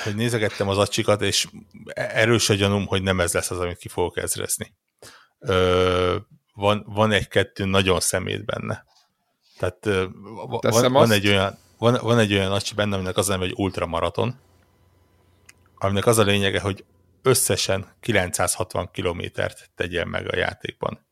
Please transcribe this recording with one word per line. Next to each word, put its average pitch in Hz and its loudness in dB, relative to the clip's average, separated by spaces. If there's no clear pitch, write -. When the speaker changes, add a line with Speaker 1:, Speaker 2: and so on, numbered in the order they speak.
Speaker 1:
hogy 104 -4
nézegettem 107 -2
az 98 2
acsikat, 104 2
és 98 0
e-, - -8
erős 113 4
a 110 4
gyanúm, 101 2
hogy 95 -2
nem 92 2
ez 87 0
lesz 87 -2
az, 92 -6
amit 87 -6
ki - -16
fogok 87 -4
ezrezni. - -6
Ö, 90 2
van, 101 0
van 107 2
egy-kettő 98 0
nagyon 95 2
szemét 95 -4
benne. - -8
Tehát, - -6
ö, 95 0
va-, 123 -6
Speaker 2:
Teszem 117 4
Speaker 1:
van, 127 2
van 139 6
Speaker 2:
azt. 123 4
Speaker 1:
egy 101 2
olyan, 98 2
van, 117 2
van 113 2
egy 104 4
olyan 98 2
acsi 101 -4
benne, 104 -2
aminek 92 -4
az 98 0
a 101 -2
neve, 92 -2
hogy 92 -4
ultramaraton, 85 -2
aminek 98 -2
az 113 6
a 110 6
lényege, 98 2
hogy 98 -4
összesen 101 0
kilencszázhatvan 92 -2
kilométert 92 -6
tegyél 87 -4
meg 92 -6
a 92 -4
játékban. - -6